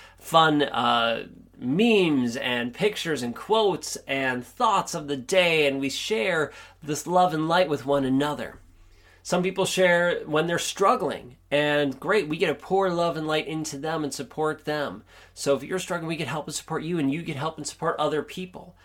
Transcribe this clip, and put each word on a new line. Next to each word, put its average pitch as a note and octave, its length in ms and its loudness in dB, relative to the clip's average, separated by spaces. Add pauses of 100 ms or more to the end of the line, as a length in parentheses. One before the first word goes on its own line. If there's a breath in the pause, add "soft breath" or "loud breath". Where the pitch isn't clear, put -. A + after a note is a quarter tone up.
(180 loud breath)
fun, D#3 440 4
uh, A#2 640 0 (320)
memes D3+ 800 2
and B2 360 -2
pictures D#3 500 -2
and A#2+ 140 -6
quotes G3+ 600 0 (100)
and C3 380 -2
thoughts G3 500 0
of D#3 140 -8
the C#3+ 80 -2
day, D#3+ 500 4
and C#3 120 0
we C3+ 120 -2
share F3+ 600 -2 (320 loud breath)
this D3 240 -6
love F3 280 4
and D#3 140 0
light E3+ 200 4
with C#3 160 -2
one C#3 200 2
another. C3 560 0 (600 soft breath)
Some F3+ 200 0
people F#3 240 0
share F3 580 4
when D#3 220 0
they're F3 120 0
struggling, F#3+ 800 0 (140)
and D3 500 2
great, F#3 260 0
we D#3 120 -4
get F#3 80 0
to D3 80 0
pour F#3+ 340 0
love E3+ 300 0
and D#3+ 80 -4
light D#3 200 0
into D#3 300 -6
them D#3 260 -4
and C#3 120 -6
support D3+ 500 -4
them. C3+ 400 -4 (300 loud breath)
So C#3 200 2
if B2+ 80 0
you're E3+ 160 -4
struggling, E3+ 300 -6
we E3 80 -4
can D3+ 100 -4
help C#3+ 200 -6
and D#3 80 -8
support D#3 280 -6
you, E3+ 160 -2
and C3+ 140 2
you D3+ 100 -4
can D3+ 140 -8
help D#3 220 -6
and D3 80 -10
support D#3+ 320 -4
other D3 240 0
people. F#3 520 -14 (100)